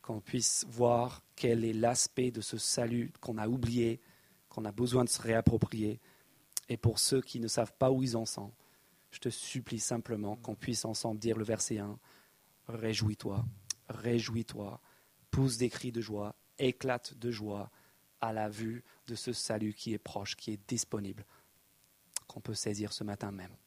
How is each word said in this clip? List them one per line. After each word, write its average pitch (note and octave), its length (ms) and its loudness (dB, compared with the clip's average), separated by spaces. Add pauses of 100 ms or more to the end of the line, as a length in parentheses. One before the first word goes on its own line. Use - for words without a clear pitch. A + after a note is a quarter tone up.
qu'on G#2+ 200 -6
puisse - 480 0
voir A#2+ 540 4 (140)
quel A#2 280 4
est A2+ 100 2
l'aspect B2 560 2
de A#2 100 -6
ce - 160 -6
salut A#2 640 0
qu'on A2+ 160 -4
a G#2+ 120 0
oublié, A#2 520 2 (480)
qu'on A2+ 160 -6
a G#2 80 -4
besoin B2 320 4
de A#2 60 0
se - 100 0
réapproprier. A2+ 800 4 (680)
Et A#2 100 -2
pour A2+ 200 4
ceux C3+ 220 4
qui A#2+ 200 -6
ne A2+ 80 -2
savent A2+ 300 0
pas C3 120 6
où C3 120 4
ils A#2+ 140 0
en A2+ 80 0
sont, - 280 -8 (580)
je - 80 -16
te - 100 -4
supplie A#2 520 -6
simplement G#2+ 560 -2
qu'on A2+ 180 -8
puisse A2+ 320 -4
ensemble A2 340 -2
dire A2 160 2
le A2 80 -2
verset A2 340 0
un, « G#2 200 -6 (720)
Réjouis-toi, A2 760 0 (440)
réjouis-toi, A2+ 920 -2 (500)
pousse C3 280 4
des B2 100 2
cris B2 240 -4
de A#2 80 -2
joie, G#2 340 -4 (240)
éclate B2+ 600 0
de A#2+ 120 -2
joie G#2 400 -4 (520)
à A2+ 100 0
la G#2+ 160 0
vue A2+ 340 -6 (240)
de A#2+ 80 -6
ce A2+ 200 -4
salut G#2+ 400 -2
qui - 180 -6
est G#2 60 -2
proche, - 380 -8
qui - 160 -8
est G2+ 160 -10
disponible, G#2 580 -4 (1000)
qu'on - 140 -12
peut G#2+ 140 -6
saisir G#2 400 -2
ce G#2+ 100 -6
matin G#2 260 -4
même. » G2 240 -12 (120)